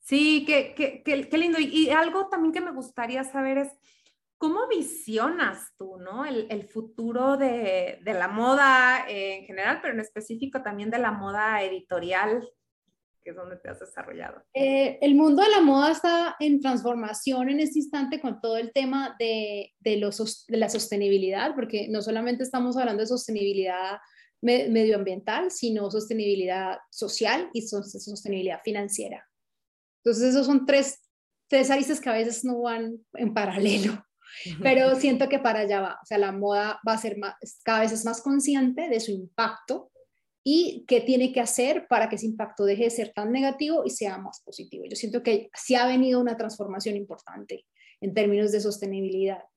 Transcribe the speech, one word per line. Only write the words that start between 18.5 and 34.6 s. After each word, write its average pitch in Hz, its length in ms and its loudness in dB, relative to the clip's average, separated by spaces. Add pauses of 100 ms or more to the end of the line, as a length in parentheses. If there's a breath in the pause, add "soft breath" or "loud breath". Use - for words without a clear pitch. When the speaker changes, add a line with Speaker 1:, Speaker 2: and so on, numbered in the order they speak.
Speaker 2:
el 233 140 -6
tema 269 460 -2
de, 214 640 -4
de, 214 160 0
los 202 200 -2
sos-, - 300 -6
de 226 120 -2
la 220 100 2
sostenibilidad, 202 840 0
porque 220 340 -4
no 214 140 -4
solamente 233 420 -2
estamos 247 320 -2
hablando 233 240 0
de 220 60 -2
sostenibilidad 196 880 -2 (460 soft breath)
me-, 240 260 2
medioambiental, 214 840 0
sino 214 400 -2
sostenibilidad 196 840 -2 (140)
social 226 640 -2
y 233 80 -4
sos-, 208 300 -8
sostenibilidad 196 680 -6
financiera. 202 640 -6 (760)
Entonces, 240 300 4
esos 277 100 4
son 262 220 4
tres, 277 340 2 (480)
tres 262 220 4
aristas 277 280 2
que 233 120 -2
a - 20 4
veces 226 320 0
no 247 160 -2
van 226 380 -4 (160)
en 233 180 -2
paralelo, 202 720 0 (420 loud breath)
Speaker 1:
Ujú. 170 160 -10